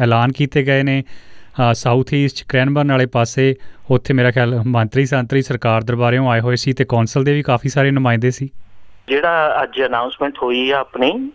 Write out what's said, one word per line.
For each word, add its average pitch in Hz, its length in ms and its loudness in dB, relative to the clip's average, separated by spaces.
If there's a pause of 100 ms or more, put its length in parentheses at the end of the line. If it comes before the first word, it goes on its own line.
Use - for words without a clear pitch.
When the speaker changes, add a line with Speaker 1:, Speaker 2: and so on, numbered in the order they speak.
Speaker 1:
ਐਲਾਨ 120 320 4
ਕੀਤੇ 143 300 0
ਗਏ 135 200 2
ਨੇ। 135 220 0 (680)
ਅ, 117 40 2
ਸਾਊਥ 127 400 0
ਈਸਟ 143 340 0
ਕ੍ਰੈਨਬਰਨ 143 440 2
ਵਾਲੇ 131 140 2
ਪਾਸੇ 127 480 0 (360)
ਉੱਥੇ 127 240 2
ਮੇਰਾ 123 160 2
ਖਿਆਲ 120 360 0
ਮੰਤਰੀ 123 400 0
ਸੰਤਰੀ 131 360 0
ਸਰਕਾਰ 113 400 -2
ਦਰਬਾਰਿਓਂ 120 460 0
ਆਏ 117 120 2
ਹੋਏ 123 160 0
ਸੀ 131 160 -2
ਤੇ 127 120 0
ਕੌਂਸਲ 120 400 0
ਦੇ 143 80 2
ਵੀ 147 100 -2
ਕਾਫੀ 135 260 -2
ਸਾਰੇ 139 220 2
ਨੁਮਾਇੰਦੇ 127 400 2
ਸੀ। 135 200 -6 (580)
Speaker 2:
ਜਿਹੜਾ 151 540 2
ਅੱਜ - 240 -4
ਅਨਾਉਂਸਮੈਂਟ 123 560 -4
ਹੋਈ 127 280 0
ਆ 139 80 2
ਆਪਣੀ, 185 560 -2